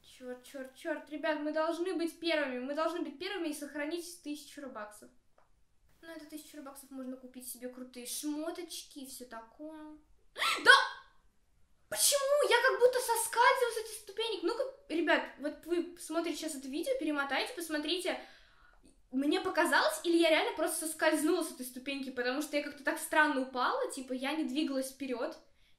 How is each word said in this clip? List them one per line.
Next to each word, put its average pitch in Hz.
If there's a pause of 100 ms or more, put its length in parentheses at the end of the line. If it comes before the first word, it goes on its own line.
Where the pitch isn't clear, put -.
Чёрт, 247
чёрт, 262
чёрт, 311
ребят, 302
мы 302
должны 330
быть 330
первыми. 302
Мы 262
должны 330
быть -
первыми 359
и 294
сохранить 302
тысячу 294
рубаксов. 220 (920)
На 330
эту 302
тысячу 302
рубаксов 277
можно 262
купить 254
себе 247
крутые 247
шмоточки 311
и 262
всё -
такое. 302 (380)
<gasps> -
Да! - (1160)
Почему? 554
Я 466 (100)
как 392
будто 494
соскальзываю 480
с 453
этих -
ступенек. 427
Ну-ка, 466 (260)
ребят, 311 (160)
вот 294
вы 339
смотрите 330
сейчас 311
это 269
видео, 359
перемотайте, 294
посмотрите. 330 (920)
Мне 294
показалось, 349
или 339
я 330
реально 392
просто 320
соскользнула 320
с -
этой -
ступеньки, 269
потому 254
что 294
я 294
как-то -
так 320
странно 302
упала, 277
типа, 262
я 262
не 311
двигалась 262
вперёд, 269 (420)